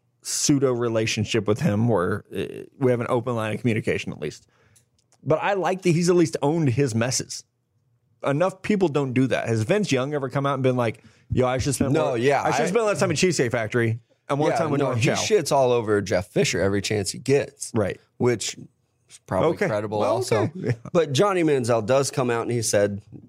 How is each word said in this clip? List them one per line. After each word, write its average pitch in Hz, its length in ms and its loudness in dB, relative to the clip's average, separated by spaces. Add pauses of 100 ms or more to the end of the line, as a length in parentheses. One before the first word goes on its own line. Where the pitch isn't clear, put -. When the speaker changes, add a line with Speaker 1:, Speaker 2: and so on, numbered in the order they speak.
(220)
Speaker 1:
pseudo 135 500 2
relationship 113 760 0
with 107 140 0
him 117 280 2
where, 95 360 0 (100)
uh, - 300 -8 (140)
we 123 120 2
have 120 100 2
an 117 80 -6
open 123 280 -2
line 107 180 -4
of 101 60 -8
communication 110 520 -2
at - 80 -14
least. - 260 -10 (760)
But 151 200 0
I 196 120 0
like 185 280 -2
that 175 80 4
he's 170 200 2
at 175 60 4
least 165 260 2
owned 147 280 2
his 117 240 0
messes. - 500 -4 (840)
Enough 165 360 0
people 190 260 2
don't 139 240 -2
do 127 160 2
that. 78 200 -2
Has 113 140 0
Vince 175 300 0
Young 131 220 0
ever 135 140 -4
come 139 180 -2
out 143 80 0
and 131 80 -4
been 127 140 2
like, 117 280 -2 (260)
"Yo, 123 160 2
I 127 120 0
should 135 160 -2
spend 139 180 0
Speaker 2:
No, 151 160 2
Speaker 1:
more, 123 100 -2
Speaker 2:
yeah, 131 240 2
Speaker 1:
I - 80 0
should 135 140 0
Speaker 2:
I 170 40 0
Speaker 1:
spend 220 160 0
less 202 140 0
time 190 140 0
at 143 40 -4
Cheesecake 151 360 0
Factory"? 117 480 0 (300)
And 143 80 -2
one 156 120 2
Speaker 2:
Yeah, - 80 0
Speaker 1:
time 156 120 0
with 143 100 0
Speaker 2:
no, 139 80 0
Speaker 1:
Norm 127 100 -2
Speaker 2:
he 117 80 2
Speaker 1:
Chow. 120 80 2
Speaker 2:
shits 196 380 0
all 131 200 4
over 107 300 2
Jeff 92 260 -2
Fisher 101 320 0
every 98 220 0
chance 104 300 -2
he - 60 -14
gets. - 560 -2
Speaker 1:
Right. 101 240 -2 (200)
Speaker 2:
Which 117 380 0 (520)
is - 180 -20
probably 120 240 0
Speaker 1:
Okay. 190 180 -2
Speaker 2:
credible 107 320 -2
Speaker 1:
Well, - 160 0
Speaker 2:
also. 370 260 -2
Speaker 1:
okay. 110 120 -2
Yeah. 120 180 -4 (200)
Speaker 2:
But 156 200 2
Johnny 185 300 2
Manziel 123 440 2
does 131 240 2
come 123 200 -2
out 117 120 0
and 92 80 -6
he 120 120 -2
said 104 380 0 (280)